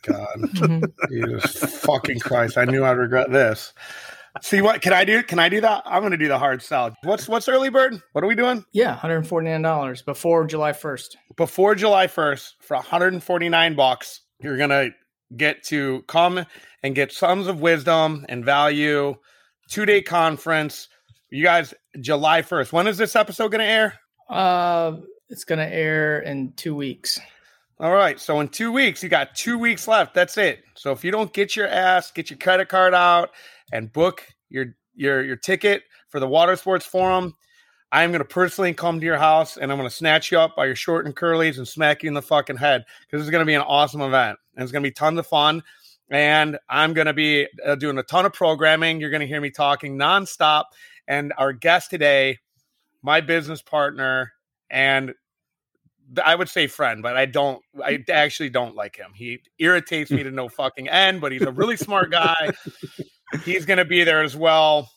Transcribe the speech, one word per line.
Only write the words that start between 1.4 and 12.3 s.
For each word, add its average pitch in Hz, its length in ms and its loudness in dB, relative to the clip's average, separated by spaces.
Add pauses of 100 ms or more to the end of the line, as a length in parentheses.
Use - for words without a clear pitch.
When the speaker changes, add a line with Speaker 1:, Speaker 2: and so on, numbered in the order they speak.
Speaker 1:
fucking 135 400 -2
Christ. 117 380 -2
I 123 80 4
knew 131 180 0
I'd 131 140 4
regret 127 340 0
this. 120 420 2 (680)
See 196 200 2
what, 214 200 4
can 180 100 2
I 190 140 6
do? 220 180 4
Can 170 160 -2
I 170 80 4
do 208 140 2
that? 214 240 2
I'm 185 180 0
gonna 185 140 0
do 151 100 2
the 139 100 2
hard 131 240 0
sell. 120 320 -2 (100)
What's, 208 260 -2
what's 226 180 0
early 262 220 2
bird? 254 320 2 (100)
What 151 140 -2
are - 20 2
we 226 80 2
doing? 226 380 0
Speaker 2:
Yeah, 208 200 2
hundred 160 320 -4
forty-nine 160 360 -2
dollars 143 400 -2
before 165 440 0
July 151 280 -2
first. - 420 -10 (220)
Speaker 1:
Before 190 380 4
July 190 320 4
first, 147 520 -4